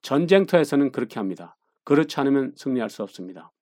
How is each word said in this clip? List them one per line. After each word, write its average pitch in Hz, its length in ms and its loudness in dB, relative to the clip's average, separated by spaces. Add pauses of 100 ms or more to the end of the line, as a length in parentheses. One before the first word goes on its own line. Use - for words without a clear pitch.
전쟁터에서는 156 880 2
그렇게 120 280 -6
합니다. 87 360 -10 (280)
그렇지 147 360 2
않으면 139 360 -2
승리할 123 340 -6
수 - 140 -10
없습니다. 92 480 -16 (100)